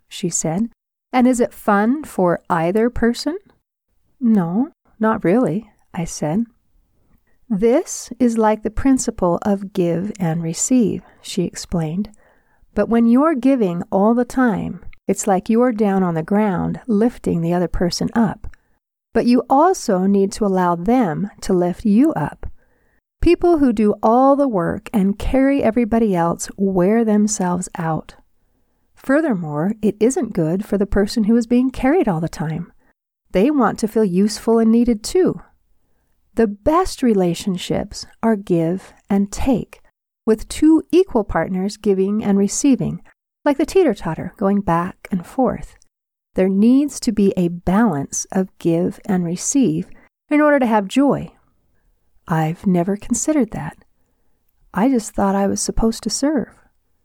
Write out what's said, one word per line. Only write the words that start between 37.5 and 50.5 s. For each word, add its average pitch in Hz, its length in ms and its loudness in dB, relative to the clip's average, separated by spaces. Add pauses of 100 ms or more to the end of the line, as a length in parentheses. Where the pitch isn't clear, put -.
are 226 140 2
give 180 580 -2 (160)
and 202 220 0
take, - 500 -4 (420)
with - 220 -2
two 311 460 4
equal 311 320 2
partners 185 520 -4
giving 202 460 0
and 196 160 2
receiving, 196 640 0 (420)
like 285 120 0
the 320 100 0
teeter-totter 202 720 -2
going 196 240 0
back 175 500 -4
and 180 160 -4
forth. - 480 -4 (600)
There 185 140 0
needs 240 520 2
to 247 100 -2
be 202 260 2
a 175 120 0
balance 175 800 -2
of 190 280 -4
give 175 460 -2
and 180 200 -2
receive 175 640 -2 (400)
in 294 100 2
order 294 200 4